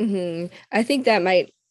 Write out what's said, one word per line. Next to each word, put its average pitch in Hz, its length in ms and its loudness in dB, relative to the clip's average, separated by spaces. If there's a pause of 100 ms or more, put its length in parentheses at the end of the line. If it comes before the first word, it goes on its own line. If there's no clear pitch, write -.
Mm-hmm. 175 540 -4 (180)
I 220 100 0
think 262 220 -2
that 214 180 4
might 180 300 2 (180)